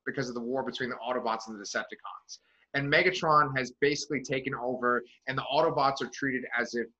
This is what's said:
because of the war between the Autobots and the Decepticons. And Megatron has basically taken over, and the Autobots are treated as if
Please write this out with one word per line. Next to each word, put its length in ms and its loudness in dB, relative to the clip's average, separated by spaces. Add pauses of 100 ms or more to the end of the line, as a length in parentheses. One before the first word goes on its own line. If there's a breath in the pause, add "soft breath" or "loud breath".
because 220 -4
of 60 -8
the 60 -4
war 220 -4
between 280 -6
the 60 -8
Autobots 520 -4
and 100 -10
the 60 -12
Decepticons. 760 -10 (360)
And 160 -2
Megatron 680 4
has 140 -2 (100)
basically 400 0
taken 320 -2
over, 480 0 (260 loud breath)
and 80 -2
the 60 -2 (100)
Autobots 480 4
are 120 -4
treated 320 -4 (140)
as 160 -2
if 120 0 (140)